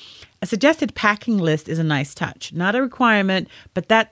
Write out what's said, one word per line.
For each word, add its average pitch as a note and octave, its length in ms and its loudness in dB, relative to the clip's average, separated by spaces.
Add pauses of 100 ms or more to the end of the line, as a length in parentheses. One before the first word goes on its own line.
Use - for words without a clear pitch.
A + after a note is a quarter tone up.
(420)
A F#3 60 -8
suggested C4+ 480 0
packing G#3+ 420 0
list D#3 320 0
is E3 80 -6
a E3 60 0
nice C#3+ 320 -2
touch. - 360 -10
Not F3+ 220 -2
a B3 80 0
requirement, G#3 640 0 (280)
but F3 140 -2
that, A3 220 4